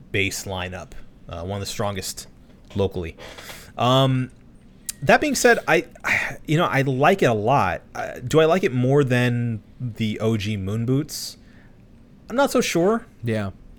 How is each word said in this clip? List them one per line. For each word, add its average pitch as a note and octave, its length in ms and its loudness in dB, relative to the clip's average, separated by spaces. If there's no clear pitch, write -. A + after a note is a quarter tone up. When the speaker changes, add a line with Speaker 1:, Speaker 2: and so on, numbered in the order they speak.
Speaker 1:
base G2 320 -2
lineup. F#2 460 -8
Uh, E2+ 140 -10
one F#2+ 140 -6
of G2+ 40 -6
the G2 100 -8
strongest G2+ 560 -6
locally. F#2 420 -4
Um, C3 520 2
that G#3 220 6
being C#4+ 120 0
said, A#3 320 4
I, E3+ 200 2
<sighs> - 320 -2
you D#3 120 2
know, E3+ 80 2
I A#2+ 160 0
like C#3+ 400 2
it F3 40 4
a B2 60 4
lot. G#2+ 480 2
Uh, - 260 -8
do B2+ 200 2
I D#3+ 40 6
like F3+ 200 2
it D#3 100 0
more B2+ 280 4
than A#2+ 600 0
the A2+ 400 -4
O A2 160 2
G G#2 220 -4
moon G2+ 260 -4
boots? C3+ 540 -4
I'm A3+ 80 -6
not C#4 140 2
so B3+ 100 2
sure. G3+ 460 0
Speaker 2:
Yeah. G#2+ 280 -2